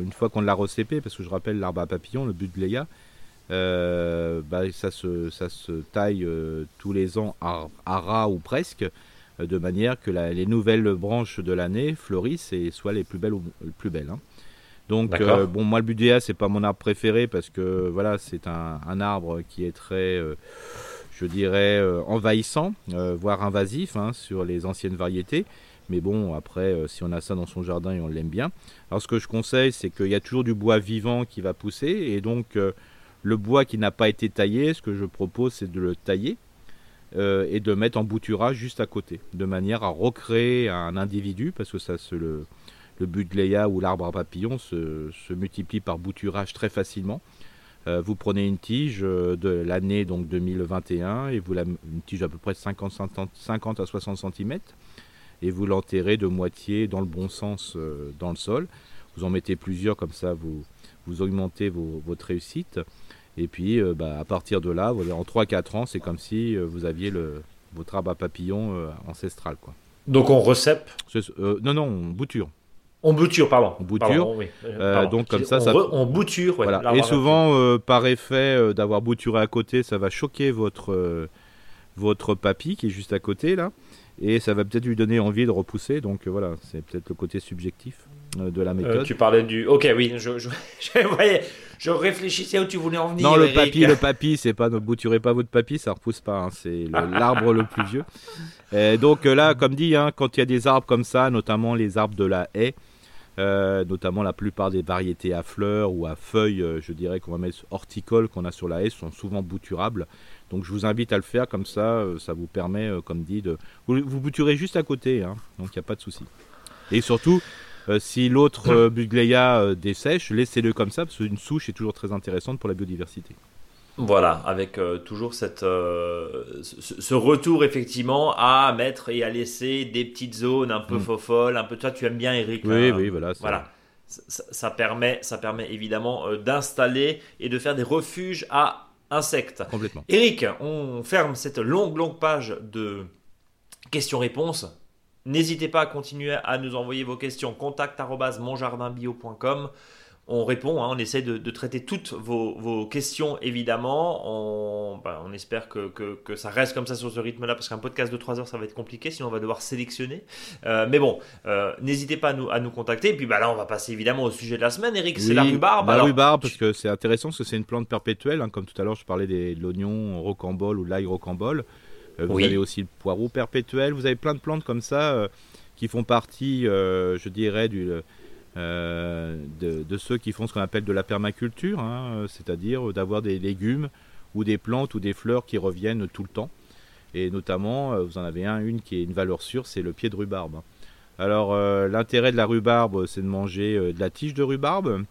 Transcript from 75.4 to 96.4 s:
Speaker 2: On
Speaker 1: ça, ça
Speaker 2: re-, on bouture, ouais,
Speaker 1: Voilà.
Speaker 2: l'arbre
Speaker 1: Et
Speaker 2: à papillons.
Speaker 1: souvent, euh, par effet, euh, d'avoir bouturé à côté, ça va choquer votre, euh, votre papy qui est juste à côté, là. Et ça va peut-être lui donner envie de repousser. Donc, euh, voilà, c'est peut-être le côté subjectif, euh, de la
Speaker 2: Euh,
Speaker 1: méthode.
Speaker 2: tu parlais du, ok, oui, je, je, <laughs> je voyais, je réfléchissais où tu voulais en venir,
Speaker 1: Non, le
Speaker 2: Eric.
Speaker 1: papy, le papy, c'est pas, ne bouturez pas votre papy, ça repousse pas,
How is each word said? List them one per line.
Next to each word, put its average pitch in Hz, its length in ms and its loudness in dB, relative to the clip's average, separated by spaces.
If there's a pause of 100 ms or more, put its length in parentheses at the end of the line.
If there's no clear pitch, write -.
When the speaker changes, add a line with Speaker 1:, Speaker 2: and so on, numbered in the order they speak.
Speaker 2:
On - 40 0
Speaker 1:
ça, 127 140 4
ça 123 120 6
Speaker 2:
re-, 175 180 8
on 131 160 4
bouture, 175 540 2
ouais, - 60 4
Speaker 1:
Voilà. 98 140 4
Speaker 2:
l'arbre 120 160 4
Speaker 1:
Et 135 40 8
Speaker 2:
à - 20 6
papillons. 127 160 4
Speaker 1:
souvent, 151 360 6
euh, 123 240 6
par 123 280 4
effet, 127 280 2 (220)
euh, 110 160 6
d'avoir 104 300 2
bouturé 117 400 2
à 107 60 4
côté, 123 340 0
ça 104 160 -4
va 95 120 0
choquer 139 420 0
votre, 107 400 -2
euh, 85 360 0 (680)
votre 104 380 0
papy 104 420 -2
qui 117 100 -4
est 104 40 2
juste 98 220 -8
à 98 60 0
côté, 151 380 0
là. 180 160 -4 (500)
Et 110 160 2
ça 107 160 2
va 104 100 2
peut-être 117 220 -2
lui 120 80 0
donner 113 240 4
envie 104 260 4
de 120 60 4
repousser. 104 500 -2
Donc, 98 260 -6
euh, 92 40 -2
voilà, 92 220 -2 (180)
c'est 80 140 -10
peut-être - 240 -10
le 87 80 -6
côté 92 240 -6
subjectif, 92 560 -10 (420)
euh, 92 120 -4
de 92 120 -2
la 87 80 2
Speaker 2:
Euh, 95 40 0
Speaker 1:
méthode. 117 300 2
Speaker 2:
tu 123 120 -2
parlais 113 260 8
du, 113 240 -2
ok, 143 300 8
oui, 120 200 4
je, 120 220 -4
je, 120 100 -8 (180)
<laughs> - 140 -20
je 226 280 2
voyais, 190 340 4 (360)
je 165 120 -2
réfléchissais 185 680 0
où 190 40 2
tu 185 120 -4
voulais 160 200 -2
en 165 120 0
venir, 170 200 4
Speaker 1:
Non, 156 60 10
le 156 120 12
Speaker 2:
Eric. 131 100 0
Speaker 1:
papy, 147 300 6
le 147 100 10
papy, 143 400 2
c'est 113 180 2
pas, 117 160 2
ne 113 80 0
bouturez 113 400 2
pas 120 140 4
votre 120 160 2
papy, 123 300 2
ça 104 140 -2
repousse - 280 -4
pas, 98 240 -2